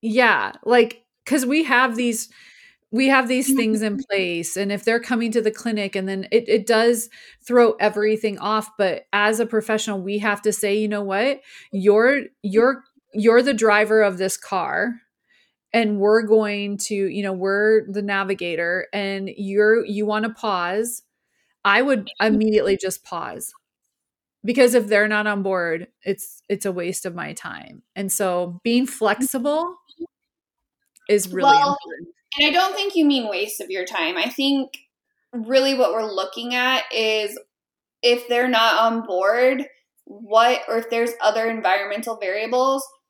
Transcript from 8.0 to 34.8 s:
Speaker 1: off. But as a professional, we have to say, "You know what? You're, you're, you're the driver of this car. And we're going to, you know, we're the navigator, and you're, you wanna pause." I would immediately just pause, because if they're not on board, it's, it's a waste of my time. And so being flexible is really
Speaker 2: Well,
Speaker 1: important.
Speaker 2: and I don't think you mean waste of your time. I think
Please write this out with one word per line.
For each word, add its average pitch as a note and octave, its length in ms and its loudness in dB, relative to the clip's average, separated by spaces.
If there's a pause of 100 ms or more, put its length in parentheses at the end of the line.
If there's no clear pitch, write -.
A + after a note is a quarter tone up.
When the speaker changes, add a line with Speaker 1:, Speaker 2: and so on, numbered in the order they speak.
Speaker 1:
off. G#3+ 380 -2
But F#3+ 360 -2
as G#3+ 260 2
a A#3 60 2
professional, G#3+ 560 -2
we G3 180 -4
have G3+ 240 -2
to G#3+ 80 2
say, G3+ 240 -2
"You G#3+ 120 0
know G#3 160 -4
what? A3 380 -2 (300)
You're, G#3+ 500 4 (200)
you're, A#3 420 2 (300)
you're A3+ 300 6
the C4+ 100 2
driver G#3+ 480 4
of G3+ 160 2
this F#3+ 200 -2
car. F3+ 580 -4 (760)
And G#3 260 0
we're G#3+ 240 4
going G#3 540 0 (100)
to, G#3+ 80 -4
you G3 260 -2
know, G3 120 -4
we're G#3 580 2
the G#3 100 -6
navigator, F#3 920 -4
and G3 440 -6
you're, G#3 480 2
you G#3 220 -4
wanna G#3+ 240 -2
pause." G#3 720 -4 (600)
I G3+ 200 4
would C4 260 0 (120)
immediately G#3+ 560 2
just F#3 260 -8
pause, C#3+ 500 -12 (920)
because B3 300 4
if A3+ 120 4
they're G#3 200 2
not G#3+ 200 0
on G3+ 160 -2
board, F3 440 -2 (160)
it's, - 440 -8
it's G3+ 180 -4
a G3 60 -2
waste F3 360 -6
of F3 80 -10
my D3+ 180 -10
time. - 480 -16 (140)
And G3 160 -6
so F3+ 520 -2
being A#3+ 220 2
flexible C#4 920 -2 (1300)
is G3+ 240 2
really F#3+ 140 2
Speaker 2:
Well, C#4 360 4
Speaker 1:
important. - 320 -16 (220)
Speaker 2:
and D4 100 4
I D4+ 40 2
don't F#4+ 240 0
think G4 200 -4
you D#4+ 100 4
mean B3+ 240 2
waste G#3 320 -6
of F#3 80 -12
your F#3 160 -6
time. A3 320 -4
I D4+ 120 -2
think C4+ 480 -2 (560)